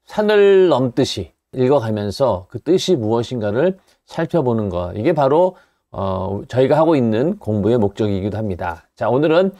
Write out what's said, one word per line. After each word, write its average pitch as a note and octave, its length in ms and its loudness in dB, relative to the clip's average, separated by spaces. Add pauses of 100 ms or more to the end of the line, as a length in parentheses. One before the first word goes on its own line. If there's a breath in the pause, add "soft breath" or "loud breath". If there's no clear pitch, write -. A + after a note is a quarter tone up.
산을 G3+ 640 4
넘듯이 B2+ 640 -2 (200)
읽어가면서 A2+ 960 0
그 A2+ 140 -12
뜻이 F3+ 340 0
무엇인가를 A#2 840 -2 (280 soft breath)
살펴보는 B2 640 -2
것, F2 260 -6
이게 B2 160 0
바로, D#3 440 2 (340 soft breath)
어, F#2+ 580 -6
저희가 C3+ 300 2
하고 D#3+ 180 2
있는 B2 420 0
공부의 G#2+ 380 0
목적이기도 G2+ 640 -2
합니다. F#2 460 -8 (100)
자, A2+ 160 -4
오늘은, D#3+ 500 2